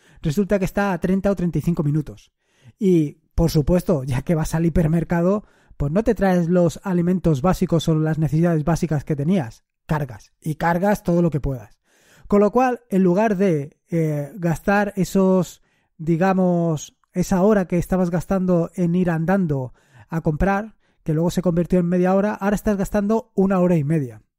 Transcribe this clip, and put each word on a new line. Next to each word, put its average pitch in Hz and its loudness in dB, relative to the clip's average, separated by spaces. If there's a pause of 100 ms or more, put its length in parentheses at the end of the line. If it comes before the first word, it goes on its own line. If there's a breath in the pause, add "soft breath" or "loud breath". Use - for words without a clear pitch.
(220 soft breath)
resulta 196 0
que 190 -2
está 202 -2
a 175 -4
treinta 190 0
o 196 0
treinta 175 -2
y - -4
cinco 175 -2
minutos. 143 -4 (480 soft breath)
Y, 170 2 (140)
por 165 2
supuesto, 160 0
ya 135 -4
que 180 0
vas 156 -2
al 165 0
hipermercado, 170 0 (320 soft breath)
pues 143 -2
no 202 0
te 226 2
traes 180 2
los 175 2
alimentos 175 0
básicos 170 0
o 160 2
las 156 -2
necesidades 156 0
básicas 156 -2
que 156 -4
tenías. 143 -4 (220)
Cargas. 143 -6
Y 156 -6
cargas 180 0
todo 175 2
lo 170 2
que 151 -4
puedas. 127 -8 (480 soft breath)
Con 202 4
lo 202 4
cual, 247 0
en 190 2
lugar 190 2
de, 160 -2 (120)
eh, 156 -4
gastar 202 -2
esos, 185 0 (360)
digamos, 170 0 (160)
esa 180 0
hora 202 4
que 175 -2
estabas 185 0
gastando 180 0
en 175 0
ir 180 0
andando 160 -2 (340 soft breath)
a 165 -4
comprar, 196 -2 (260)
que 160 -2
luego 165 0
se 185 -2
convirtió 175 0
en 170 0
media 180 2
hora, 202 0
ahora 202 -2
estás 202 -2
gastando 208 -2
una 196 2
hora 180 4
y 156 2
media. 135 -4 (180)